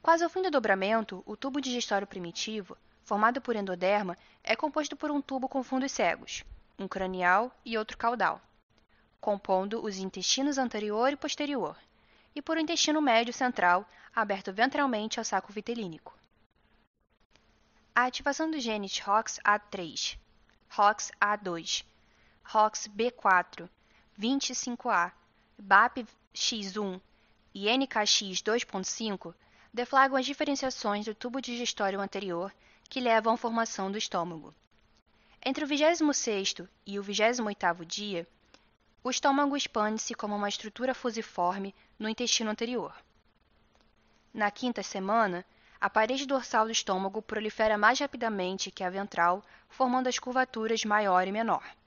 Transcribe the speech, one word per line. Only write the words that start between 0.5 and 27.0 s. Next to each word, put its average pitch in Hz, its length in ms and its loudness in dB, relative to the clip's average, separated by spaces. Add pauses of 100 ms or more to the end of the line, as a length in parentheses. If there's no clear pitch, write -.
dobramento, 208 760 0
o 214 100 -10
tubo 277 240 -4
digestório 233 460 -2
primitivo, 190 720 -8 (240)
formado 226 400 2
por 233 140 -2
endoderma, 190 600 0 (280)
é 220 100 2
composto 302 400 -4
por 294 160 -4
um 285 100 0
tubo 262 280 -6
com 262 160 -4
fundos 262 260 -2
cegos, - 540 -2 (340)
um 196 80 -6
cranial 185 640 2 (140)
e 226 120 -6
outro 220 220 -6
caudal, 214 420 0 (800)
compondo 202 640 0
os 202 120 -6
intestinos 196 600 -2
anterior 226 560 0
e 294 40 -6
posterior, 285 600 -4 (560)
e 294 80 -10
por 320 160 -2
um 330 40 0
intestino 311 420 2
médio 240 300 4
central, 202 560 2 (260)
aberto 196 380 -2
ventralmente 240 680 0
ao 226 60 -4
saco 202 280 -2
vitelínico. 214 640 -8 (1800)
A 240 120 4
ativação 285 440 -2
dos 311 120 -4
genes 214 380 -4
rox 208 440 0
A 208 140 4
três, - 600 -8 (520)
rox 208 500 2
A 208 160 2
dois, 180 480 -6 (580)
rox 214 440 2
B 220 240 -2
quatro, 180 580 2 (480)
vinte 254 320 0
e 254 60 -6
cinco 240 340 -6
A, 180 240 2 (460)
bap 208 440 6 (300)
X 202 460 -4
um 190 200 -2 (540)